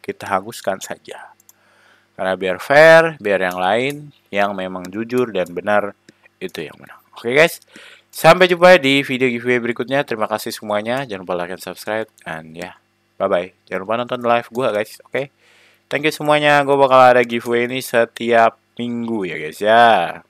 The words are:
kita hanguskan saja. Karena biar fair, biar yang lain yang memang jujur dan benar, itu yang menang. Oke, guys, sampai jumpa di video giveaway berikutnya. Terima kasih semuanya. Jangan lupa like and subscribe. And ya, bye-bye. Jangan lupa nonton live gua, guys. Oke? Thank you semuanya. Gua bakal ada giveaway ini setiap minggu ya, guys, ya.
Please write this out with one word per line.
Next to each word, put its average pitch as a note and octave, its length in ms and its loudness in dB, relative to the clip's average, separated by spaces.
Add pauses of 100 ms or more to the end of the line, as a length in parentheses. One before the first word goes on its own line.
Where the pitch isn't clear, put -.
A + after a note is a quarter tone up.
kita G2+ 240 -12
hanguskan G2 560 -4
saja. - 480 -18 (800)
Karena F#2+ 240 -4
biar F#2 240 -4
fair, D#3+ 560 6
biar G2+ 240 -2
yang F#2 160 -2
lain C3 560 -2 (160)
yang G2+ 240 -2
memang F#2 320 -10
jujur A#2 480 -4
dan F2+ 160 -4
benar, G2+ 480 -2 (400)
itu - 240 -12
yang D2 160 -14
menang. - 240 -20 (160)
Oke, A#2+ 160 -6
guys, D#3+ 240 2 (540)
sampai F3+ 400 4
jumpa F3+ 240 6
di C#3 320 0
video B2+ 240 -2
giveaway A#2+ 320 -2
berikutnya. B2 400 -4
Terima G#2+ 240 -4
kasih A2 240 -6
semuanya. A2 560 -6
Jangan F#2+ 160 -10
lupa F2+ 160 -6
like F2 160 -8
and - 80 -18
subscribe. G#2+ 440 -8 (200)
And D#2+ 280 -14
ya, F2 200 -14 (440)
bye-bye. F#2+ 320 -2 (160)
Jangan F#2+ 160 -8
lupa G#2+ 160 -6
nonton B2 240 -8
live A#2 280 0
gua, B2 240 -4
guys. G#2 320 -6
Oke? C3+ 240 -8 (600)
Thank C#3+ 160 -6
you D3+ 80 -2
semuanya. D3 520 2
Gua C#3 120 2
bakal B2+ 360 6
ada B2 80 4
giveaway A#2+ 440 -2
ini C3 160 -8
setiap A#2 760 0 (220)
minggu A#2 480 -6
ya, D2+ 120 -10
guys, D#2+ 200 -12
ya. G#2 720 2